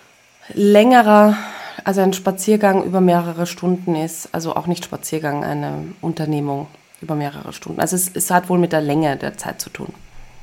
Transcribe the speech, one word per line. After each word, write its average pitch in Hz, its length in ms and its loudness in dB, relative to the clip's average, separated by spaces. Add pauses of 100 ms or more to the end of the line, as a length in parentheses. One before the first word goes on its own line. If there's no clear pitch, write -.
(540)
längerer, 214 840 6 (480)
also 196 180 0
ein 190 120 4
Spaziergang 196 720 0
über 185 180 0
mehrere 175 460 2
Stunden 180 480 -2
ist, 160 380 -6
also 165 220 -6
auch 160 120 -4
nicht 175 180 -4
Spaziergang, 151 580 -6
eine 147 420 -6 (160)
Unternehmung 147 680 -4 (340)
über 160 140 -8
mehrere 147 380 -8
Stunden. - 280 -12
Also 165 140 -2
es, 180 180 -2
es - 180 -6
hat 180 180 0
wohl 180 100 2
mit 170 120 0
der 156 100 0
Länge 147 360 -2
der - 200 -10
Zeit - 240 -12
zu - 80 -12
tun. - 240 -14 (500)